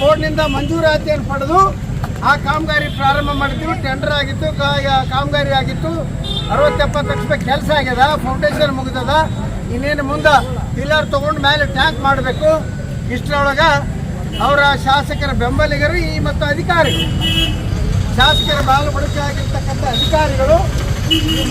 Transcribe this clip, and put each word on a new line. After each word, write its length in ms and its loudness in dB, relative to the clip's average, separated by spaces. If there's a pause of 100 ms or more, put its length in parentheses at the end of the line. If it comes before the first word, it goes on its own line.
ಬೋರ್ಡ್‌ನಿಂದ 400 2
ಮಂಜೂರಾತಿಯನ್ನು 880 0
ಪಡೆದು 320 -2 (640)
ಆ 120 2
ಕಾಮಗಾರಿ 600 -2
ಪ್ರಾರಂಭ 340 0
ಮಾಡಿದ್ವಿ. 520 -4
ಟೆಂಡರ್ 300 -2
ಆಗಿತ್ತು, 460 -2
ಕಾ-, 520 0
ಕಾಮಗಾರಿ 400 0
ಆಗಿತ್ತು, 420 -2 (580)
ಅರವತ್ತೆಪ್ಪತ್ತು 600 2
ಲಕ್ಷ 120 -2
ರೂಪಾಯಿ 180 -2
ಕೆಲಸ 300 -2
ಆಗ್ಯದ, 460 2
ಫೌಂಡೇಶನ್ 560 0
ಮುಗಿದದ, 420 -2 (600)
ಇನ್ನೇನು 280 -2
ಮುಂದೆ 320 4 (420)
ಪಿಲ್ಲರ್ 300 0
ತಗೊಂಡು 340 -2
ಮೇಲೆ 260 2
ಟ್ಯಾಂಕ್ 340 0
ಮಾಡಬೇಕು. 500 0 (640)
ಇಷ್ಟರೊಳಗೆ 840 2 (480)
ಅವರ 140 4 (240)
ಶಾಸಕರ 460 0 (100)
ಬೆಂಬಲಿಗರು 560 0 (140)
ಈ 20 -4 (140)
ಮತ್ತು 260 -2
ಅಧಿಕಾರಿಗಳು, 560 2 (1080)
ಶಾಸಕರ 420 2 (100)
ಬಾಲು 280 2
ಬಡಕೆ 320 -2
ಆಗಿರ್ತಕ್ಕಂಥ 560 -2 (120)
ಅಧಿಕಾರಿಗಳು, 640 4 (560)
ಈ 40 2 (320)